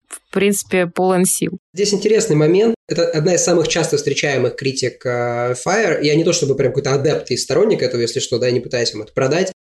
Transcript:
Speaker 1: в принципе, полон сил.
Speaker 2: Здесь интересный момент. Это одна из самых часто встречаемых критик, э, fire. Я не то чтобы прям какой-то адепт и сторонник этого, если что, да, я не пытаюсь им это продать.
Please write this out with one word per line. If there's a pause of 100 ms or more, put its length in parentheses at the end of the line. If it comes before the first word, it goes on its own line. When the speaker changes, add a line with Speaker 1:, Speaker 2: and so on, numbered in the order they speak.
(120)
Speaker 1:
в
принципе,
полон
сил. (160)
Speaker 2:
Здесь
интересный
момент. (140)
Это
одна
из
самых
часто
встречаемых
критик,
э, (100)
fire.
Я
не
то
чтобы
прям
какой-то
адепт
и
сторонник
этого,
если
что,
да,
я
не
пытаюсь
им
это
продать.